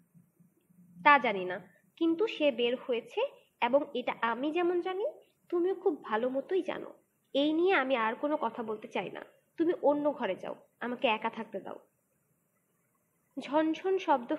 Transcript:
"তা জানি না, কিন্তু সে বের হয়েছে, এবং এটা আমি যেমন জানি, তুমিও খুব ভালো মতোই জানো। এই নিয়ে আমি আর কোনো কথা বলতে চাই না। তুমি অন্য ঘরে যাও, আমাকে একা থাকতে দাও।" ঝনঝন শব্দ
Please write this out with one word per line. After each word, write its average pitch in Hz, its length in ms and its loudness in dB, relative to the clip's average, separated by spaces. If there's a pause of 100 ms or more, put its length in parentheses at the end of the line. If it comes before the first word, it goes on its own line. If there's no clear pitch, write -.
(1040)
"তা 294 160 8
জানি 202 260 0
না, 185 160 -6 (360)
কিন্তু 330 300 2
সে 294 240 2
বের 240 240 0
হয়েছে, 240 460 -4 (400)
এবং 285 320 4
এটা 214 280 -4
আমি 233 300 0
যেমন 349 300 2
জানি, 370 240 -2 (440)
তুমিও 349 260 0
খুব 359 280 0
ভালো 226 260 0
মতোই 269 320 -2
জানো। - 320 -8 (400)
এই 294 200 2
নিয়ে 359 220 4
আমি 269 200 2
আর 226 200 0
কোনো 294 220 -2
কথা 226 260 -4
বলতে 220 240 -8
চাই 190 220 -6
না। - 160 -12 (320)
তুমি 339 240 2
অন্য - 300 4
ঘরে 202 240 -4
যাও, - 200 -8 (240)
আমাকে - 280 -2
একা 220 220 0
থাকতে 208 300 -8
দাও।" - 200 -10 (1600)
ঝনঝন 311 580 2
শব্দ 302 420 0